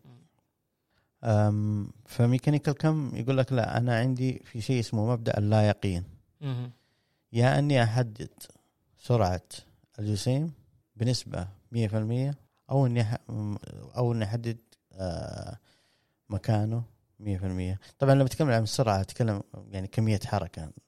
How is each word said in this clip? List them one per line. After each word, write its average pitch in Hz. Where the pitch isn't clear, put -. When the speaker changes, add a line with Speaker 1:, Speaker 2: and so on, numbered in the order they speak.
Speaker 1:
مم. -
Speaker 2:
أم، 104
فميكانيكا 135
الكم 156
يقول 131
لك: 135
"لا، 113
أنا 120
عندي 127
في -
شيء 123
اسمه 110
مبدأ 113
اللا 107
يقين. 92
Speaker 1:
مهم. 123
Speaker 2:
يا 127
أني 143
أحدد 117
سرعة 95
الجسيم 127
بنسبة 107
مية 113
في 110
المية، 123
أو 135
إني 120
أح-، 110
أو 120
إني 113
أحدد، 113
آه، 92
مكانه 107
مية 101
في 95
المية". 92
طبعًا 135
لما 139
أتكلم 143
عن 113
السرعة 107
أتكلم 104
يعني 95
كمية 107
حركة. 87